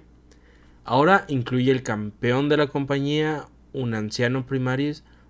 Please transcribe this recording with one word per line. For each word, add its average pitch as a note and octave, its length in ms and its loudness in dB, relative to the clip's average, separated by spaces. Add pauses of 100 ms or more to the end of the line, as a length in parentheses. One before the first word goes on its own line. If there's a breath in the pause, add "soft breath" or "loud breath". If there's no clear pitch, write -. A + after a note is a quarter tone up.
(840 soft breath)
Ahora D#3+ 420 4
incluye B2+ 440 0
el B2+ 120 0
campeón A#2+ 640 -2
de D3 80 2
la D3 120 2
compañía, C#3+ 800 -2 (260)
un B2 200 -4
anciano A#2+ 520 -2
primaris, C3 580 -2 (260 soft breath)